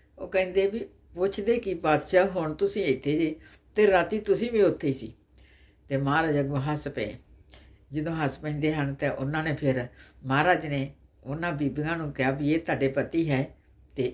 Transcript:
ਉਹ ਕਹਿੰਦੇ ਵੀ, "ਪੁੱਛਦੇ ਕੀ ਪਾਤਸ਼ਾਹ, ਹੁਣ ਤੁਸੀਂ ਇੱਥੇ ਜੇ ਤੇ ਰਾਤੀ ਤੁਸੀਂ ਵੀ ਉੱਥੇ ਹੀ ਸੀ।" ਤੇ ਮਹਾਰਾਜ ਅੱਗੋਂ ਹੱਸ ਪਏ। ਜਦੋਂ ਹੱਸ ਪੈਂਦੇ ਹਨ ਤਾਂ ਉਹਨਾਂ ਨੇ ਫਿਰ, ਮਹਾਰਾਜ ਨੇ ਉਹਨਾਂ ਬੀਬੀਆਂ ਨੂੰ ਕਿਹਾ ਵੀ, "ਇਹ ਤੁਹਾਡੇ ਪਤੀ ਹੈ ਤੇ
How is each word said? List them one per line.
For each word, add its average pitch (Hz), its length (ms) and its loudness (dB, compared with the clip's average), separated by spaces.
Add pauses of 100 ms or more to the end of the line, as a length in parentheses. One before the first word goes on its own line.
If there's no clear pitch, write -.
(180)
ਉਹ 180 100 -12
ਕਹਿੰਦੇ 190 400 2
ਵੀ, 208 120 -2 (360)
"ਪੁੱਛਦੇ 196 420 0
ਕੀ 190 160 -4
ਪਾਤਸ਼ਾਹ, 170 540 4
ਹੁਣ 175 260 -2
ਤੁਸੀਂ 196 320 -2
ਇੱਥੇ 143 300 0
ਜੇ 160 200 0 (400)
ਤੇ 208 120 6
ਰਾਤੀ 185 320 4
ਤੁਸੀਂ 214 320 0
ਵੀ 220 100 4
ਉੱਥੇ 156 260 4
ਹੀ 135 60 0
ਸੀ।" 113 200 -6 (760)
ਤੇ 135 100 -2
ਮਹਾਰਾਜ 143 420 2
ਅੱਗੋਂ 139 180 0
ਹੱਸ 147 300 -2
ਪਏ। 104 260 -6 (800)
ਜਦੋਂ 156 240 -4
ਹੱਸ 151 240 -2
ਪੈਂਦੇ 151 340 -2
ਹਨ 139 200 -2
ਤਾਂ 143 180 -2
ਉਹਨਾਂ 147 320 -4
ਨੇ 156 120 -2
ਫਿਰ, 127 320 0 (380)
ਮਹਾਰਾਜ 156 400 2
ਨੇ 143 280 -4 (300)
ਉਹਨਾਂ 165 280 -6
ਬੀਬੀਆਂ 151 460 -2
ਨੂੰ 151 140 -6
ਕਿਹਾ 135 200 0
ਵੀ, 143 220 0
"ਇਹ 165 60 2
ਤੁਹਾਡੇ 139 280 0
ਪਤੀ 147 420 0
ਹੈ 139 260 0 (400)
ਤੇ 127 180 -2